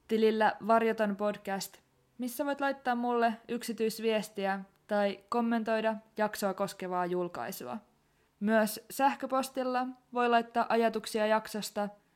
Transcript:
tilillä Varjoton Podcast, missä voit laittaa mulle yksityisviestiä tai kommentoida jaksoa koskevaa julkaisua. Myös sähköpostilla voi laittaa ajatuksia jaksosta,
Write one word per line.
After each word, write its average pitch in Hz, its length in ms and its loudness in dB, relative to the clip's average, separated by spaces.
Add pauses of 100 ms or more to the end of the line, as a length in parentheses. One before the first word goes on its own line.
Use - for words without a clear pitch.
tilillä 220 480 4 (100)
Varjoton 220 500 2
Podcast, 202 640 -4 (400)
missä 247 260 -4
voit 285 160 -2
laittaa 277 340 -2
mulle 240 400 2 (140)
yksityisviestiä 214 1120 -2 (260)
tai 202 420 0
kommentoida 226 680 0 (200)
jaksoa 214 380 -2
koskevaa 180 520 -4
julkaisua. 175 720 -4 (600)
Myös 214 500 2
sähköpostilla 254 960 0 (260)
voi 240 160 2
laittaa 233 400 2
ajatuksia 220 580 0
jaksosta, 214 640 -2 (280)